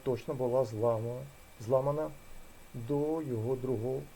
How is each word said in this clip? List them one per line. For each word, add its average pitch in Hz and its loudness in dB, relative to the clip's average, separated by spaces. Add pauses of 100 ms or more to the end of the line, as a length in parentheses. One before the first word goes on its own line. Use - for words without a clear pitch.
точно 127 0
була 127 4
зламана, 113 0 (400)
зламана 143 2 (640)
до 143 0
його 127 0
другого 123 0 (160)